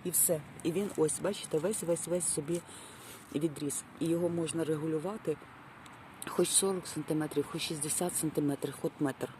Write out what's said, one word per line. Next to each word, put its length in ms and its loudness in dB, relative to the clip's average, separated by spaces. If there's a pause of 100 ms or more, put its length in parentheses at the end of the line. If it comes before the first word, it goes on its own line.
І 60 0
все. 320 4 (220)
І 80 4
він 260 2
ось, 220 4
бачите, 380 0
весь-весь-весь 760 2
собі 280 0 (760)
відріс. 480 0 (160)
І 60 2
його 240 4
можна 340 0
регулювати 760 0 (880)
хоч 220 4
сорок 380 2
сантиметрів, 640 0
хоч 100 -2
шістдесят 540 0
сантиметрів, 680 0
хоч 180 0
метр. 300 0 (100)